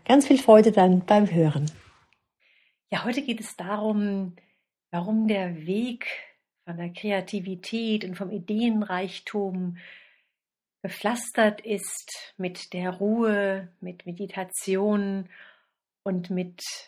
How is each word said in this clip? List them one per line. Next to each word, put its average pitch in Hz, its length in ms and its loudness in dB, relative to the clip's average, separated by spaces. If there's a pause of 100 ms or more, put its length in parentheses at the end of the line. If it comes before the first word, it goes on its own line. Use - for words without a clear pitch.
Ganz 277 220 6
viel 277 120 6
Freude 220 340 8
dann 185 340 6
beim 208 260 6
Hören. 151 380 2 (1200)
Ja, 185 140 -4
heute 254 180 -2
geht 208 180 -4
es - 160 -14
darum, 202 800 -2 (540)
warum 214 380 0
der 180 380 -2
Weg 233 400 -4 (600)
von 170 100 -10
der 175 140 -8
Kreativität 202 1120 -4
und 185 100 -8
vom 185 160 -8
Ideenreichtum 196 1500 -4 (1040)
gepflastert 214 800 -2
ist - 760 -10
mit 180 380 -8
der 180 160 -4
Ruhe, 202 800 0 (120)
mit 180 240 -14
Meditation 196 1300 -2 (760)
und 180 260 -4
mit, 180 340 -6 (240)